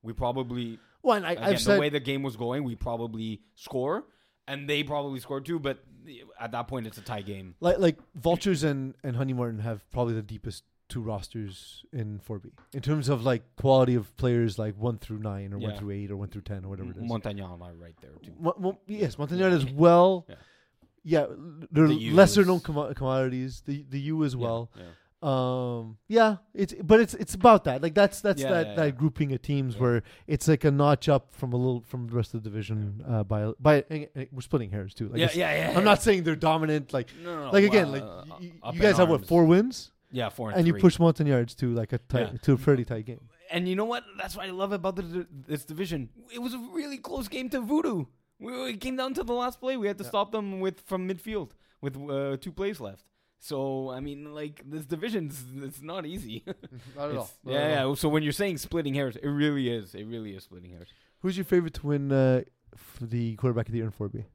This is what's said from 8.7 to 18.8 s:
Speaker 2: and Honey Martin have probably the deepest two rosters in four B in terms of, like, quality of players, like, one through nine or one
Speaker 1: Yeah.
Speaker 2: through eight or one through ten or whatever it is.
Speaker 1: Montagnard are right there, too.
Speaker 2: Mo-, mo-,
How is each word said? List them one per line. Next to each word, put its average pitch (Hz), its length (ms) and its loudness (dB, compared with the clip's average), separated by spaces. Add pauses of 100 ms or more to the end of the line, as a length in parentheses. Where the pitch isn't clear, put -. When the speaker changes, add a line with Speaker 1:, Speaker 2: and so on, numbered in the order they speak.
Speaker 2:
and 131 120 -4
Honey 135 180 -2
Martin 120 260 -4
have 110 320 -6
probably 120 240 -2
the 110 80 -4
deepest 104 400 -12 (260)
two 123 120 -8
rosters 107 840 -10 (100)
in 107 260 -6
four 104 200 -12
B - 100 -20 (240)
in 139 80 -8
terms 147 280 -2
of, 123 140 0
like, 123 200 0 (120)
quality 131 400 6
of 107 220 -2
players, 120 400 0
like, 107 200 -6
one 113 200 -2
through 107 220 -10
nine 98 340 -8
or 101 60 -8
one 107 120 -4
Speaker 1:
Yeah. 101 80 -10
Speaker 2:
through 101 120 -8
eight 101 200 -8
or 101 60 -8
one 101 120 -8
through 104 140 -14
ten 95 220 -10
or 95 40 -10
whatever 95 220 -10
it 90 60 -14
is. 110 60 -12
Speaker 1:
Montagnard 101 580 -8
are 87 120 -18
right 85 280 -20
there, 65 100 -20 (120)
too. 82 160 -20
Speaker 2:
Mo-, 165 200 -2
mo-, 185 280 -4